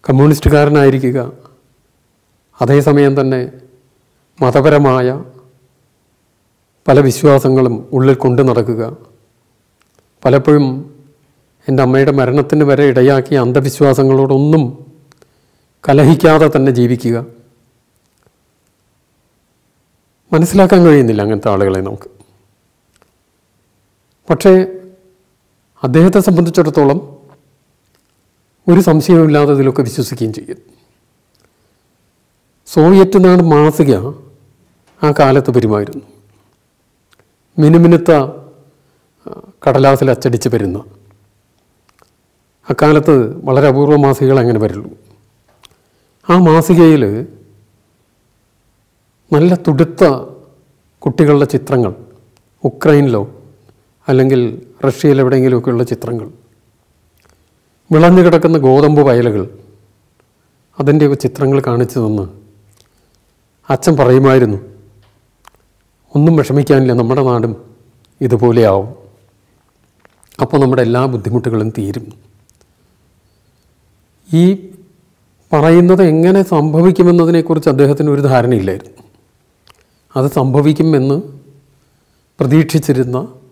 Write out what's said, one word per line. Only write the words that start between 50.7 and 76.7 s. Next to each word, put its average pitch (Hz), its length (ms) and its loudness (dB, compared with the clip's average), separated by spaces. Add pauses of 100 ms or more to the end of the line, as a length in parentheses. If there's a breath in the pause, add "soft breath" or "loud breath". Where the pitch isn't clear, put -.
കുട്ടികളുടെ 143 500 0
ചിത്രങ്ങൾ, 127 380 -4 (760)
ഉക്രൈനിലോ 139 540 0 (840)
അല്ലെങ്കിൽ 131 320 0 (460)
റഷ്യയിൽ 139 360 0
എവിടെയെങ്കിലുമൊക്കെയുള്ള 127 720 -2
ചിത്രങ്ങൾ, 113 360 -12 (1700)
വിളഞ്ഞു 175 300 4
കിടക്കുന്ന 165 320 2 (100)
ഗോതമ്പ് 147 420 2
വയലുകൾ, 117 340 -2 (1400)
അതിൻ്റെയൊക്കെ 143 440 0
ചിത്രങ്ങൾ 135 340 -2 (100)
കാണിച്ചു 123 360 -4
തന്ന് 107 220 -6 (1500)
അച്ഛൻ 156 280 0
പറയുമായിരുന്നു, 127 580 2 (1600)
"ഒന്നും 156 260 2
വിഷമിക്കാനില്ല, 135 600 0
നമ്മുടെ 127 280 -2
നാടും 117 240 -2 (760)
ഇതുപോലെയാവും, 113 600 0 (1500)
അപ്പോൾ 143 200 -2
നമ്മുടെ 127 240 0
എല്ലാ 120 160 -2 (100)
ബുദ്ധിമുട്ടുകളും 113 640 -6
തീരും." 104 280 -10 (2250)
ഈ 175 40 4 (1080)
പറയുന്നത് 175 500 4 (100)
എങ്ങനെ 175 280 2 (140)
സംഭവിക്കുമെന്നതിനെക്കുറിച്ച് 165 1160 0